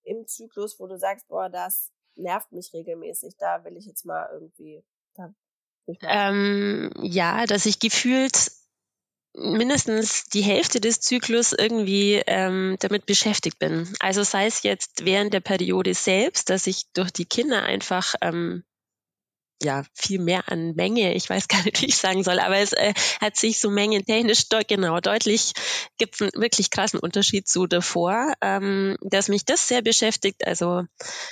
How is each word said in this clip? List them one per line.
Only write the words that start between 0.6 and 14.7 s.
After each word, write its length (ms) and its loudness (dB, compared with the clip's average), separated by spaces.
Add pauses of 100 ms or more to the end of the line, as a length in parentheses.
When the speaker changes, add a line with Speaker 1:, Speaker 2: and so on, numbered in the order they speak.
Speaker 1:
wo 80 -14
du 100 -14
sagst, 300 -6
„Boah, 220 -6
das 420 -6 (240)
nervt 360 -6
mich 220 -14
regelmäßig, 640 -10
da 260 -4
will 140 -18
ich 80 -20
jetzt 200 -14
mal 260 -8
irgendwie, 540 -20 (300)
da 180 -18 (520)
will 100 -10
ich 60 -20
mal“ 160 0
Speaker 2:
Ähm, 760 0 (100)
ja, 440 0
dass 200 2
ich 140 0
gefühlt 720 2 (840)
mindestens 920 2
die 180 0
Hälfte 380 2
des 200 0
Zyklus 520 2
irgendwie, 760 2
ähm, 520 0
damit 260 -2
beschäftigt 540 0
bin. 400 -2
Also 240 0
sei 240 2
es 160 -2
jetzt 420 -4